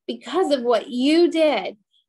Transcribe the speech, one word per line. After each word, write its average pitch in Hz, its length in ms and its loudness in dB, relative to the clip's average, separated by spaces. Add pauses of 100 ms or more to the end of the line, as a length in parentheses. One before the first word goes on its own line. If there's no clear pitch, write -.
because 277 460 -4
of 254 100 0
what 233 260 0
you 285 420 2
did. 277 460 0 (320)